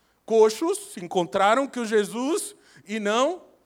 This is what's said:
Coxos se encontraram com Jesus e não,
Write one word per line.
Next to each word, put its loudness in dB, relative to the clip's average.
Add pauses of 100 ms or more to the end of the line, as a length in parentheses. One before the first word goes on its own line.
(260)
Coxos 2
se -14
encontraram 2
com -8
Jesus -2 (320)
e -6
não, -2 (220)